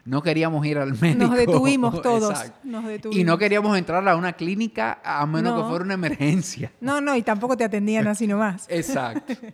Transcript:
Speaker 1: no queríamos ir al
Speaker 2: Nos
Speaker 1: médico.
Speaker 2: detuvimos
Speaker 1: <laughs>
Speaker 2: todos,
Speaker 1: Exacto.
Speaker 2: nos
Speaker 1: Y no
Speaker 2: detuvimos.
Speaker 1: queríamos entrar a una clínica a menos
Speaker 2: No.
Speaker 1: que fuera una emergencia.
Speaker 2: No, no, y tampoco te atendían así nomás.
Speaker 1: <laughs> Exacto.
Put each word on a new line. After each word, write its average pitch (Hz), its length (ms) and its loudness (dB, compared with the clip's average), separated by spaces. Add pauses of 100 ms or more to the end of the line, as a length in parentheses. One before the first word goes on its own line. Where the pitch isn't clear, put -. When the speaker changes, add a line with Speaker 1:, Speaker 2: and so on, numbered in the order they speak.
Speaker 1:
no 135 160 -2
queríamos 156 460 0
ir 151 120 0
al 139 120 -2
Speaker 2:
Nos 117 100 -4
Speaker 1:
médico. 170 360 4
Speaker 2:
detuvimos 240 680 4
Speaker 1:
<laughs> - 0 -
Speaker 2:
todos, 226 300 2
Speaker 1:
Exacto. - 320 -8
Speaker 2:
nos 233 180 -8
Speaker 1:
Y - 20 -8
no 220 40 -8
Speaker 2:
detuvimos. 202 500 0
Speaker 1:
queríamos 208 400 2
entrar 180 300 -2
a 175 80 6
una 175 160 -2
clínica 202 720 -4
a 147 220 -2
menos 160 280 0
Speaker 2:
No. 165 80 0
Speaker 1:
que - 60 -4
fuera 175 160 -4
una 190 100 -4
emergencia. 156 880 -2
Speaker 2:
No, 277 200 -2
no, 285 140 0
y 240 80 0
tampoco 233 340 0
te 233 80 -2
atendían 214 440 0
así 208 180 -2
nomás. 202 400 -2
Speaker 1:
<laughs> - 40 -20
Exacto. 170 600 -4 (220)